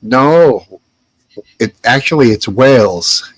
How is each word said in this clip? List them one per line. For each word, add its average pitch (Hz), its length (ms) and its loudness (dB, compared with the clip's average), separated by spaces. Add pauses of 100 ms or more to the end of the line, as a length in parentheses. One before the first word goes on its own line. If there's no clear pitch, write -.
No, 135 760 0 (800)
it, 107 240 -6
actually, 135 460 0
it's 107 180 -4
Wales. 104 920 0